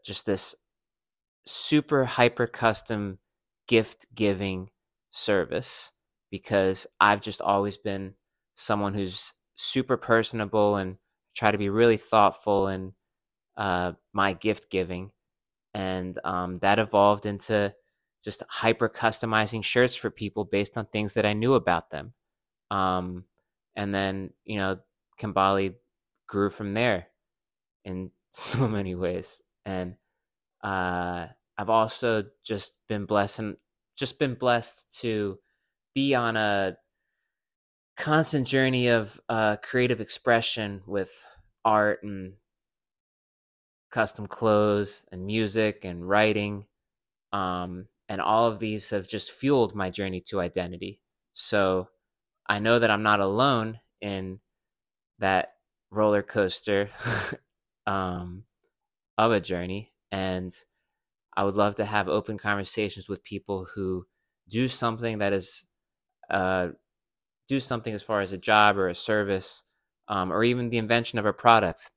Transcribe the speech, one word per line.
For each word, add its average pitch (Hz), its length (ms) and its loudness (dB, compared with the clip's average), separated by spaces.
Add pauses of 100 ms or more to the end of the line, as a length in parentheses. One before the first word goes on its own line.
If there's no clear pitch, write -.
just - 220 -6
this - 300 0 (920)
super 147 580 2
hyper 120 440 2
custom 104 720 -2 (480)
gift - 440 2
giving 98 580 -2 (400)
service - 800 -2 (380)
because 95 560 0 (140)
I've 104 200 6
just 104 220 -8
always 101 340 0
been 98 380 -8 (400)
someone 101 400 -2
who's 95 400 -4 (220)
super 131 400 -2
personable 107 800 2
and 95 200 -4 (400)
try 107 140 2
to 104 80 2
be 101 100 0
really 113 280 6
thoughtful 101 720 2
in, 95 240 -6 (640)
uh, 90 360 -2 (200)
my 98 200 2
gift - 380 -4
giving. 92 400 -4 (640)
And, 92 500 -4
um, 90 360 -4
that 98 180 4
evolved 104 480 4
into 101 480 -2 (500)
just - 240 -10
hyper 113 400 0
customizing 110 760 0
shirts 123 320 2
for 107 140 -4
people 104 340 -6
based 101 340 -2
on 107 80 -6
things 104 280 -4
that 104 120 2
I 104 60 2
knew 117 220 2
about 87 360 0
them. 76 220 -10 (580)
Um, 92 540 -2 (520)
and 101 180 -4
then, 95 360 -4 (140)
you 107 120 -8
know, 95 220 -2 (420)
Kimbali 98 540 2 (540)
grew 101 220 0
from 101 240 -6
there 110 340 0 (760)
in 92 260 -8 (100)
<laughs> - 100 -20
so - 380 0
many 98 260 -4
ways. 90 480 -6 (220)
And, 92 320 -6 (680)
uh, 90 640 -4 (320)
I've 104 120 -2
also 110 540 2 (200)
just - 320 -6 (120)
been 104 160 -4
blessed 101 360 0
and 104 160 -8 (400)
just - 220 -4
been 135 160 0
blessed 120 640 -2
to 104 380 -2 (560)
be 139 200 2
on 117 220 0
a 101 400 0 (1200)
constant 151 500 2
journey 131 420 2
of, 110 400 2
uh, 110 280 2
creative 123 440 0
expression 107 880 0
with 98 240 -4 (540)
art 107 380 2
and 98 320 -10 (1600)
custom 107 360 -4
clothes 104 840 2
and 92 160 -10
music 107 580 0
and 87 240 -8
writing. 104 560 0 (680)
Um, 90 560 -6 (200)
and 98 120 -6
all 113 260 4
of 107 140 -4
these 107 300 -4
have 98 180 -4
just - 240 -6
fueled 127 420 2
my 95 160 -4
journey 92 380 -6
to 98 120 -2
identity. 90 600 -6 (320)
So 92 560 2 (600)
I 104 120 0
know 113 180 4
that 113 120 4
I'm 104 120 2
not 104 180 4
alone 110 580 0 (220)
in 95 400 -6 (800)
that 95 360 0 (360)
roller 104 320 2
coaster, 101 680 0 (480)
<laughs> - 480 -20
um, 92 580 -6 (760)
of 113 140 4
a 101 80 2
journey. 92 520 -6 (200)
And 92 400 -4 (840)
I 101 80 0
would 101 120 0
love 104 200 2
to 107 80 -2
have 101 240 0
open 104 300 -2
conversations 101 680 -4
with 95 160 -8
people 95 500 -8
who 92 320 -4 (420)
do 120 200 2
something 117 500 -2
that 101 140 2
is, - 320 -2 (640)
uh, 92 380 0 (800)
do 135 120 0
something 117 320 -4
as 101 100 -6
far 104 180 0
as 95 120 -4
a 95 60 -6
job 104 400 6
or 92 100 2
a 87 60 -2
service, 101 720 -2 (440)
um, 92 240 -2
or 107 120 2
even 120 260 0
the 117 80 0
invention 117 400 0
of 107 80 0
a 101 60 2
product 110 640 4